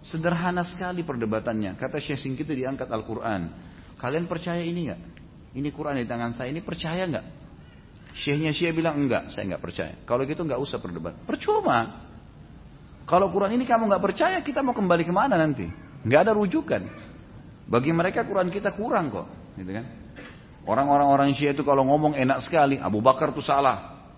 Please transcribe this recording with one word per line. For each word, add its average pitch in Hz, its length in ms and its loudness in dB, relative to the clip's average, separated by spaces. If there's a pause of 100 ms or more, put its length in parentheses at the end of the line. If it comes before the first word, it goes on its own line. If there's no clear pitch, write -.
Sederhana 170 560 0
sekali 180 400 -4
perdebatannya. 110 760 -2
Kata 131 220 -4
Syekh 139 200 -6
Singkiti, 135 380 -6
diangkat 131 320 -6
Al-Quran. 107 560 -4 (480)
"Kalian 147 320 -4
percaya 170 320 -4
ini 170 320 -4
nggak? - 100 -10 (540)
Ini 143 160 -4
Quran 147 260 -4
di 117 120 -4
tangan 120 260 -4
saya, 127 160 -6
ini 160 80 -6
percaya 170 480 -4
nggak?" 139 180 -4 (920)
Syekhnya 151 340 0
Syiah 165 240 0
bilang, 160 240 2
"Enggak, 127 320 0
saya 101 240 -4
nggak - 80 -8
percaya." 85 300 -6 (100)
"Kalau 127 240 0
gitu 160 160 -4
nggak 135 160 -2
usah 135 240 -6
berdebat." 85 400 -8
Percuma. 349 800 0 (1000)
Kalau 185 240 4
Quran 196 240 0
ini 254 160 0
kamu 226 160 4
nggak 196 160 4
percaya, 311 400 2
kita 277 240 -2
mau 240 80 0
kembali 170 320 4
kemana 196 320 2
nanti? 135 320 2 (320)
Nggak 143 240 6
ada 220 80 4
rujukan. 208 480 2 (880)
Bagi 131 240 2
mereka 180 320 0
Quran 185 240 0
kita 196 240 -4
kurang 185 400 -2
kok, 92 160 -8 (320)
gitu 92 160 -10
kan? 120 80 -8 (800)
Orang-orang, 143 480 4
orang 139 140 6 (100)
Syiah 143 160 2
itu 143 80 -2
kalau 139 240 4
ngomong 151 320 4
enak 131 240 2
sekali, 139 400 2
"Abu 104 240 0
Bakar 135 240 6
tuh 135 160 -6
salah." 139 720 0